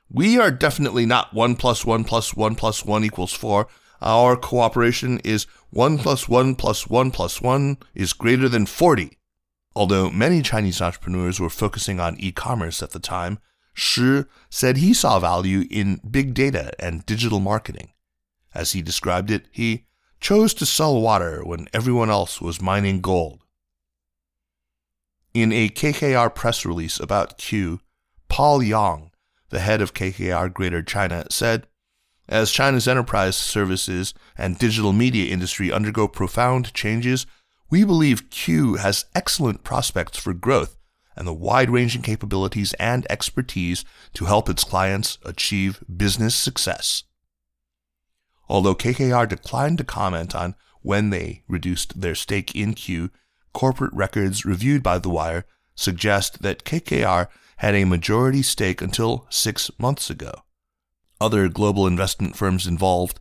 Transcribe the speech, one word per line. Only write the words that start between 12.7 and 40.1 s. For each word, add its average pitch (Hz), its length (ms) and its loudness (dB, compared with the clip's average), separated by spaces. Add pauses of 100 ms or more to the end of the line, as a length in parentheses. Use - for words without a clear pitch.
at - 80 -10
the - 80 -12
time, 90 400 -6 (340)
Shi 135 500 2 (260)
said 131 280 2
he 180 160 6
saw 107 260 4
value 90 500 2
in 98 400 0
big 135 240 0
data 120 460 0
and 82 260 -6
digital 110 340 0
marketing. - 540 -4 (600)
As - 180 -4
he 92 100 -2
described 90 500 -2
it, 104 200 -4
he 113 340 -4 (360)
chose 214 340 4
to 127 100 -4
sell 143 340 2
water 90 460 2
when 85 280 -8
everyone 117 360 2
else 98 320 0
was 85 200 -6
mining 95 380 0
gold. 90 440 -2 (1900)
In 113 200 4
a 110 160 2
K 151 240 -2
K 139 220 0
R 117 140 4
press - 360 -4
release 85 340 -6
about - 380 -2
Q, 92 440 -4 (460)
Paul 143 360 2
Yang, 98 480 0 (380)
the - 100 -4
head 107 220 2
of 95 120 -2
K 95 180 -4
K 92 200 -4
R 90 180 -2
Greater 87 320 -4
China, 87 480 -4
said, 117 380 -2 (600)
"As 110 240 2
China's 127 360 2
enterprise 107 480 0
services 92 800 -2 (240)
and 90 200 -4
digital 107 340 2
media 113 400 2
industry 92 400 -2
undergo 107 360 0
profound 123 640 -2
changes, 117 520 -2 (440)
we 180 140 6
believe 156 480 2
Q 147 440 0
has 98 300 -2 (100)
excellent 131 480 -2
prospects - 540 -4